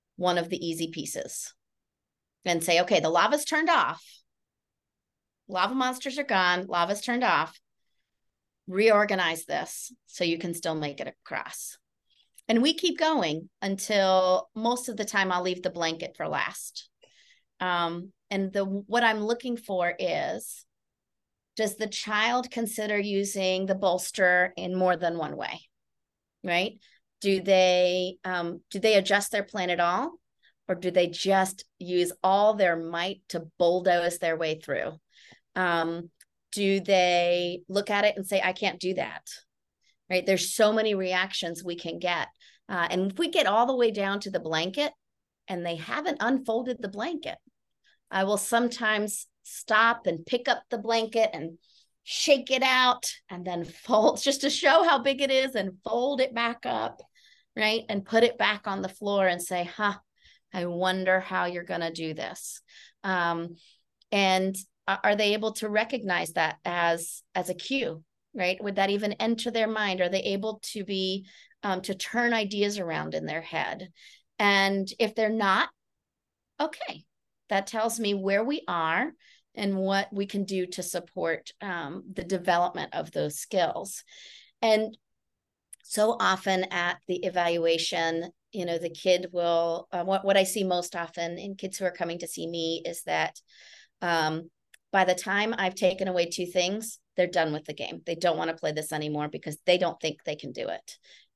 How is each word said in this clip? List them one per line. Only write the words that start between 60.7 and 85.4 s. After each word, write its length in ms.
how 260
you're 180
gonna 280
do 220
this." 460
Um, 540
and 440
a-, 180
are 120
they 180
able 200
to 140
recognize 640
that 320
as, 580
as 160
a 40
cue, 480
right? 280
Would 140
that 140
even 240
enter 360
their 160
mind? 340
Are 80
they 140
able 380
to 120
be, 420
um, 200
to 120
turn 380
ideas 460
around 360
in 120
their 160
head? 480
And 500
if 160
they're 140
not, 400
okay, 440
that 180
tells 340
me 140
where 300
we 220
are 460
and 220
what 360
we 140
can 180
do 220
to 160
support, 760
um, 520
the 120
development 720
of 180
those 260
skills. 640
And 360